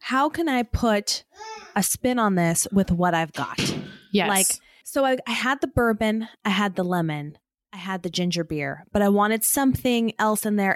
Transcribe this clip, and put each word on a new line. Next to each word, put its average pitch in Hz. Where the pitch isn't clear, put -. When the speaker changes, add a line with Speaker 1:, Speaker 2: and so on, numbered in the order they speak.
Speaker 1:
how 269
can 330
I 247
put 220
a 196
spin 247
on 208
this 170
with 190
what 175
I've 165
got. -
Speaker 2:
Yes. 208
Speaker 1:
Like, 190
so 277
I, 262
I 233
had 240
the -
bourbon, 226
I 214
had 196
the 185
lemon, 160
I 202
had 185
the 180
ginger 170
beer, 147
but 208
I 202
wanted 208
something 254
else 214
in 208
there. 196